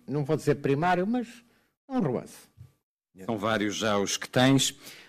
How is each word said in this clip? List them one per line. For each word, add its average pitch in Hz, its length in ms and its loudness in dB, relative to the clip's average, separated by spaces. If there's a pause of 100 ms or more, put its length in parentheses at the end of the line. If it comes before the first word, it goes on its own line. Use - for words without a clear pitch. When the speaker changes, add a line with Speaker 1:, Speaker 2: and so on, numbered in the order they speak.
Speaker 1:
não 143 180 -4
vou 151 120 0
dizer 147 200 0
primário, 160 520 0
mas 240 180 -2 (640)
é 277 40 -18
um 262 80 0
romance. 127 360 -4 (880)
Speaker 2:
São 113 120 -2
vários 104 380 0
já 101 240 0
os 98 180 -2
que - 120 -10
tens, 135 500 4 (300)